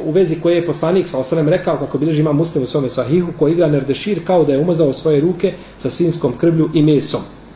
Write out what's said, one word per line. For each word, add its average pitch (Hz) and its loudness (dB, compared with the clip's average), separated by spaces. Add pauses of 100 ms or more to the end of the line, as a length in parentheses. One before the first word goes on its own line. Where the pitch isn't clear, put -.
u 156 -4
vezi 160 0
koje 170 2
je 170 0
poslanik, 170 0
sa 131 -6
osanem, 147 0
rekao, 175 0
kako 139 -4
bilježi 151 0
imam 151 2
Muslim 156 0
u - -6
svome 131 -2
sahihu: 160 0
"Ko 143 2
igra 170 2
nerdešir, 147 -2
kao 180 4
da 143 0
je 135 2
umazao 160 2
svoje 147 0
ruke 175 0 (240)
sa 131 -4
svinjskom 160 0
krvlju 160 2
i 160 4
mesom." 151 2 (360)